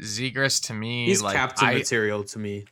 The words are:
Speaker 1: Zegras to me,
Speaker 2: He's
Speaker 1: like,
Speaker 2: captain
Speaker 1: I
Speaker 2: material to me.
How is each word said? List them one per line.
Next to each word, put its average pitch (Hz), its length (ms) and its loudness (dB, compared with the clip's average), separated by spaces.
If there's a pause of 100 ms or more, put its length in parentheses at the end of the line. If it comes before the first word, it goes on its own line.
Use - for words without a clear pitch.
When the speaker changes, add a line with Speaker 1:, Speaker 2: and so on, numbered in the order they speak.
Speaker 1:
Zegras 127 640 0
to 117 60 -6
me, 117 320 -4
Speaker 2:
He's 117 160 4
Speaker 1:
like, 101 140 0
Speaker 2:
captain 127 320 2
Speaker 1:
I 120 80 4
Speaker 2:
material 107 480 2
to 107 160 -10
me. 104 320 -6